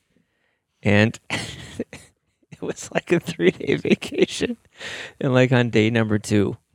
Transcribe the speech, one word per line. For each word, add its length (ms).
and 400
<laughs> 60
it 1300
was, 320
like, 180
a 80
three-day 560
vacation, 840
and, 140
like, 160
on 200
day 200
number 300
two, 360